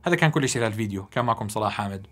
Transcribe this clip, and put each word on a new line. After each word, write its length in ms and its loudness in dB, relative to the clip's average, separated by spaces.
هذا 120 2
كان 160 4
كل 180 2
شيء 120 0
لهالفيديو. 440 -2
كان 200 -2
معكم 220 0
صلاح 260 -2
حامد. 380 -6